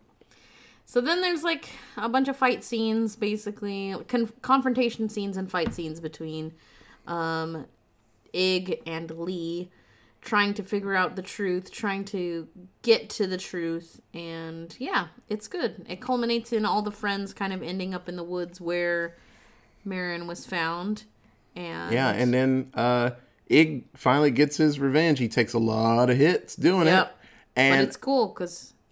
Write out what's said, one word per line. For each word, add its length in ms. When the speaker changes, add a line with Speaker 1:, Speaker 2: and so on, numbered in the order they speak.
Speaker 1:
So 140
then 220
there's, 220
like, 260
a 140
bunch 180
of 80
fight 300
scenes, 500
basically, 800
con-, 320
confrontation 680
scenes 300
and 120
fight 240
scenes 280
between, 500
um, 580
Ig 520
and 260
Lee, 580
trying 320
to 100
figure 320
out 200
the 60
truth, 500
trying 340
to 420
get 260
to 180
the 100
truth, 640
and, 680
yeah, 280
it's 180
good. 420
It 100
culminates 540
in 120
all 160
the 100
friends 420
kind 200
of 100
ending 300
up 140
in 100
the 60
woods 380
where 540
Marin 440
was 180
found, 580
and 380
Speaker 2:
Yeah, 180
and 220
then, 420
uh, 360
Ig 360
finally 360
gets 260
his 220
revenge. 400
He 80
takes 260
a 60
lot 500
of 80
hits 380
doing 320
Speaker 1:
Yep. 200
Speaker 2:
it. 60
And 220
Speaker 1:
But 80
it's 100
cool, 320
'cause 440